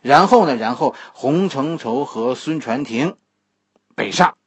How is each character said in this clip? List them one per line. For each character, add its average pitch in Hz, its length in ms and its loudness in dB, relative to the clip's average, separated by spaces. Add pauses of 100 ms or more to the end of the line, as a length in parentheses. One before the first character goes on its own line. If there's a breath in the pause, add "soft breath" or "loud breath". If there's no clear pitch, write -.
然 151 260 4
后 226 200 6
呢， 135 80 0
然 113 200 -4
后 143 200 -2 (180 loud breath)
洪 165 360 0
承 143 280 -4
畴 123 280 -4
和 117 280 -4
孙 151 260 -6
传 123 240 -6
庭 131 320 -4 (800)
北 104 160 -6
上 175 360 2